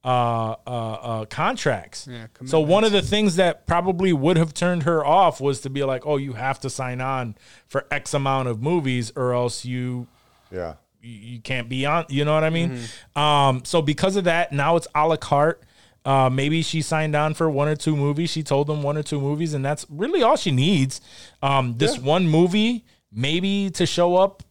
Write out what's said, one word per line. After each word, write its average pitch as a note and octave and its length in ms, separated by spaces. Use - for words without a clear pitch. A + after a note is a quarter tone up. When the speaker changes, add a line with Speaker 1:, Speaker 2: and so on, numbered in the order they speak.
Speaker 1:
uh, A#2 520
uh, - 20
uh, A2+ 580
contracts. D3 840
Speaker 2:
Yeah, A#2 180
Speaker 1:
So C#3+ 140
one E3+ 240
of A3+ 60
Speaker 2:
commitments. G3 200
Speaker 1:
the G3 60
things G#3 220
that F3+ 300
probably F3+ 460
would D#3 240
have D#3+ 160
turned F3 300
her D#3 220
off E3 360
was C3+ 200
to C#3 80
be C#3 140
like, C3 220
"Oh, D3 120
you C#3 160
have B2+ 280
to C3+ 80
sign B2+ 320
on B2+ 340
for - 240
X C#3+ 220
amount C3+ 340
of A2+ 140
movies, C3 540
or B2 180
else B2 320
you B2 420
Speaker 3:
Yeah. F2 240
Speaker 1:
you, A#2 100
you A#2 60
can't B2 280
be C3 160
on." D#3+ 240
You C#3 160
know D3+ 80
what D#3 120
I D#3+ 40
mean? E3 280
Speaker 2:
Mm-hmm. - 420
Speaker 1:
Um, C#3 460
so E3+ 160
because D#3 340
of G3 100
that, E3+ 280
now C#3+ 240
it's E3 180
a D3+ 120
la D#3+ 100
carte. D3+ 460
Uh, C3+ 240
maybe C#3+ 320
she D#3+ 200
signed D#3 320
on D3+ 200
for D#3+ 160
one C#3+ 180
or D3+ 80
two D#3 220
movies. D3 320
She D#3+ 120
told C#3+ 260
them D3+ 140
one C#3+ 140
or D3+ 80
two D3 160
movies, D3+ 340
and C3+ 120
that's D3 240
really A#3+ 340
all C4 140
she G3+ 120
needs. C3+ 520
Um, C3+ 340
this A3 200
Speaker 3:
Yeah. B2 60
Speaker 1:
one E3 260
movie, G#3 560
maybe F3+ 600
to F3 140
show F3 300
up. F#3+ 360